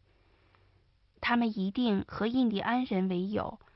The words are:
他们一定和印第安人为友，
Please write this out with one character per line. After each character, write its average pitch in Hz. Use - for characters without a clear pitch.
他 -
们 233
一 190
定 214
和 -
印 240
第 196
安 247
人 190
为 185
友， 208